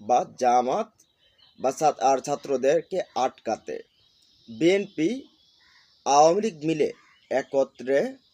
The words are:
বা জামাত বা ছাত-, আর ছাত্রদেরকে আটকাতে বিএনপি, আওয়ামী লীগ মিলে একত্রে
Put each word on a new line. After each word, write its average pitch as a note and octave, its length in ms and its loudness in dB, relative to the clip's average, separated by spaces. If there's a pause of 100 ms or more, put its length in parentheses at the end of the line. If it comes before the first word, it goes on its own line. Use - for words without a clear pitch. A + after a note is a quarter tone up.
বা A#2+ 260 0 (120)
জামাত B2 640 0 (580)
বা C3+ 120 -2
ছাত-, D3+ 280 0
আর C3+ 180 2
ছাত্রদেরকে C#3 800 -2 (140)
আটকাতে - 680 -6 (680)
বিএনপি, F#3 800 -2 (760)
আওয়ামী D#3 360 4
লীগ E3+ 240 -6
মিলে D#3 280 0 (380)
একত্রে C3+ 840 -2 (180)